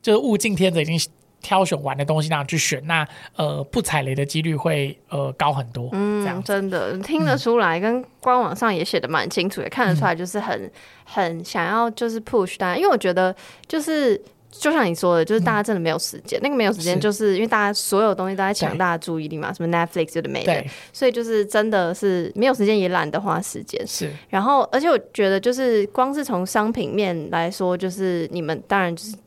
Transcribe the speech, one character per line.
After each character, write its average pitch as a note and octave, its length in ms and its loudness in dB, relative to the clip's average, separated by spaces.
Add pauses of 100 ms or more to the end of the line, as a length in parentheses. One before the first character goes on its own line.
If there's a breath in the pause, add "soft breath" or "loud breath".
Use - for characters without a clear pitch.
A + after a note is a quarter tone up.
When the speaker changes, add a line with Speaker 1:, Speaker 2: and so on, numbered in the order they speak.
Speaker 1:
就 A3 120 4
是 G#3+ 40 6
物 A#3 200 2
竞 G3+ 180 0
天 F3+ 180 4
择， E3 80 2
已 D3 40 2
经 E3 120 0 (420)
挑 F#3+ 240 2
选 D#3 200 0
完 C3+ 120 -4
的 C#3 80 -2
东 D#3 200 2
西， D3+ 60 -2
然 D#3+ 100 2
后 C#3+ 60 -2
去 D#3+ 120 -2
选， C#3 300 0
那， D#3+ 200 0 (280 loud breath)
呃， D3 300 -2
不 - 140 -2
踩 E3 220 0
雷 C3 140 -2
的 C#3+ 100 0
几 D#3+ 160 -2
率 D#3+ 140 0
会， C#3+ 420 -2 (120)
呃， C#3 240 -4
高 D3 200 2
很 C3+ 160 -4
多， A#2+ 220 -8
Speaker 2:
嗯， G#3 320 0
Speaker 1:
这 G3+ 40 -2
样 F#3+ 140 -4
子。 F#3+ 60 -8
Speaker 2:
真 G3 220 0
的， D3+ 300 -2
听 D#4 240 -2
得 C#4 140 2
出 A#3+ 220 2
来， E3+ 200 2
Speaker 1:
嗯。 - 20 -2
Speaker 2:
跟 A#3+ 240 0 (140)
官 B3 200 2
网 F#3 160 -2
上 A3 180 0
也 E3 100 0
写 F#3 160 0
得 - 80 -2
蛮 C#3 220 0
清 - 180 0
楚， - 140 -6
也 - 80 -6
看 B3 180 0
得 F3+ 80 4
出 D3 80 2
来 F3 120 2
就 E3+ 100 -6
是 F#3 140 -6
很， G3 200 -4
Speaker 1:
嗯。 F#2+ 120 -12 (340 loud breath)
Speaker 2:
很 E3+ 400 -4
想 E3+ 220 -2
要 A3+ 240 0
就 A3+ 180 -4
是 A3+ 120 -4
push G3+ 360 0
大 F#3 160 0
家， - 40 0
因 D#4+ 60 2
为 G4+ 60 6
我 C#4+ 80 4
觉 F#3+ 160 0
得 F#3 200 2 (340 loud breath)
就 D#4+ 120 -2
是， D4 400 2 (320)
就 - 200 0
像 D4+ 140 4
你 F3 80 0
说 F3 240 2
的， D#3+ 60 4
就 G3+ 120 2
是 A3 40 4
大 F3+ 140 2
家 G#3+ 80 2
真 G#3+ 120 0
的 F#3+ 60 0
没 E3 100 0
有 D#3 100 0
时 - 260 -6
间， - 140 -4
Speaker 1:
嗯。 - 40 -2
Speaker 2:
那 C#4 60 0
个 C#4+ 60 -2
没 A#3+ 80 2
有 G3+ 100 4
时 G3+ 80 -6
间 F3+ 180 2
就 G#3 120 2
是 G#3 220 2
Speaker 1:
是。 - 20 2
Speaker 2:
因 F#3 60 0
为 A3+ 60 2
大 A3+ 100 2
家 G3+ 140 2
所 G3+ 300 0
有 G#3+ 120 4
东 F#3 160 -2
西 G3 60 -4
都 F#3 40 -4
在 G3 140 0
抢 - 240 -2
大 F#3 80 2
家 E3+ 120 0
注 E3 220 -6
意 D3+ 80 -6
力 D#3+ 100 -8
嘛， D3+ 140 -4
Speaker 1:
对。 F#3 60 -10
Speaker 2:
什 E3+ 60 -4
么 E3 60 0
Netflix E3+ 460 0
有 E3 60 0
的 E3 60 -8
没 C3+ 160 -4
的， F3+ 80 2
Speaker 1:
对。 D3+ 160 -2 (240 loud breath)
Speaker 2:
所 - 160 0
以 B3 40 6
就 A#3 120 -4
是 A3 220 2
真 G#3+ 240 2
的 F#3 240 2
是 F3+ 420 0
没 A3 120 2
有 C4+ 60 4
时 A3 120 2
间 G#3+ 120 4
也 F#3 120 2
懒 F3 200 0
得 F3+ 120 -2
花 E3+ 180 0
时 - 240 -8
间。 - 240 -8
Speaker 1:
是。 - 240 -6 (180 loud breath)
Speaker 2:
然 F#3+ 120 0
后， C4 300 4
而 B3+ 80 2
且 D#4+ 100 2
我 C4 100 4 (140)
觉 G3 160 2
得 G3 100 2
就 A#3+ 140 0
是 A#3+ 340 2
光 C4 260 0
是 C#4+ 120 -4
从 F#3+ 200 -2
商 G#3 280 0
品 A3 180 -4
面 F3 380 -2
来 E3 200 0
说， F3+ 280 0
就 F#3 120 -4
是 F3+ 420 -2
你 F3 100 -6
们 D#3 260 -4
当 G3 140 2
然 F3 120 0
就 E3 100 -10
是 G#3+ 120 -14 (120)